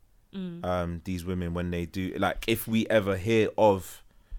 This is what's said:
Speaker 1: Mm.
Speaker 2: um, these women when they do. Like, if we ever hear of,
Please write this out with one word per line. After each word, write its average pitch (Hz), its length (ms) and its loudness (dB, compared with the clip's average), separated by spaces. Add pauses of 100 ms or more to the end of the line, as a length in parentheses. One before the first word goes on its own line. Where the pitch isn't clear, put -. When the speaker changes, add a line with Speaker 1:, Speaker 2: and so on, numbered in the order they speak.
(360)
Speaker 1:
Mm. 175 280 -10
Speaker 2:
um, 87 420 -2
these 92 200 -6
women 90 300 -4
when 87 160 -2
they 87 160 -4
do. 92 320 -6
Like, 92 280 -2
if 110 220 0
we 113 200 2
ever 98 280 4
hear 107 400 4
of, 98 460 4 (360)